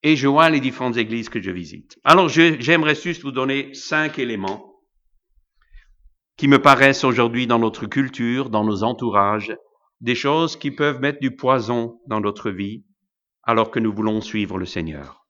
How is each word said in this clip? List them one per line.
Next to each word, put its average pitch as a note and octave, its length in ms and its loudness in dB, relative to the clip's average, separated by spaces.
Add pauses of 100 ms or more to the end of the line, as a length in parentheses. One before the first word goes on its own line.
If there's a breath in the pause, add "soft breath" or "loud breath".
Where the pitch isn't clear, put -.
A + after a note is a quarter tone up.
Et D#3 120 4
je C3+ 120 0
vois D#3+ 240 4
les D3+ 80 0
différentes B2+ 380 -4
églises A2+ 320 -4
que A2+ 120 -6
je F#2+ 80 -8
visite. F2 540 -12
Alors, E3+ 260 6
je, D#3+ 300 4
j'aimerais D3+ 340 2
juste D#3+ 300 -6
vous C#3 80 -8
donner C3+ 420 -4
cinq D#3 460 -4
éléments G#2 640 -8 (1500)
qui C#3+ 100 0
me C#3 140 8
paraissent C#3 440 6
aujourd'hui A#2+ 420 2
dans A#2 100 2
notre A2 300 0
culture, B2+ 640 -2
dans G#2+ 120 0
nos G#2+ 200 0
entourages, G#2+ 760 -2 (420)
des A#2+ 140 -2
choses D#3 440 -2
qui D3+ 120 -6
peuvent D3 300 -2
mettre C#3+ 220 -4
du C3 140 -4
poison A#2+ 680 -2
dans G#2+ 140 -4
notre G#2 320 -4
vie G2+ 340 -10 (560)
alors A2+ 300 0
que C3 80 -2
nous A2 120 0
voulons G#2+ 300 -2
suivre G2+ 380 -6
le F#2 80 -6
Seigneur. D#2 600 -10